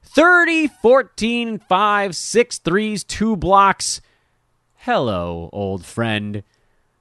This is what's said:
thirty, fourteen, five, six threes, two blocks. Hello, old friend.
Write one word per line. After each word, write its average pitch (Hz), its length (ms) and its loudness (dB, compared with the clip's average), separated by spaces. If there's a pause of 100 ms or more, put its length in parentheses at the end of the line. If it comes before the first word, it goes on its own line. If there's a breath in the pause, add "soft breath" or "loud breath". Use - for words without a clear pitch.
thirty, 330 640 4
fourteen, 233 920 0
five, 202 560 0
six - 420 -2
threes, 208 460 -4
two 220 320 -2
blocks. 190 640 2 (760)
Hello, 90 760 -4
old 98 320 -6
friend. 104 560 -6 (600)